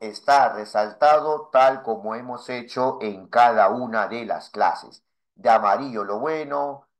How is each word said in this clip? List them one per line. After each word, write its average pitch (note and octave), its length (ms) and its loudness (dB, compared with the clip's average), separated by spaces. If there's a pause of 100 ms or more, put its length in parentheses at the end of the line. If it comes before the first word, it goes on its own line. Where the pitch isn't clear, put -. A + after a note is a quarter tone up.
está A#2+ 520 0
resaltado C#3+ 1000 0
tal C3 300 4
como A2 320 -6
hemos B2 360 -12
hecho B2 520 -4
en F#2+ 260 -8
cada A2+ 420 6
una A2+ 380 -4
de A2+ 180 -10
las D#2+ 240 -8
clases. - 540 -4 (300)
De - 160 0
amarillo A2 540 0
lo G2+ 160 -6
bueno, C#3+ 680 -6 (120)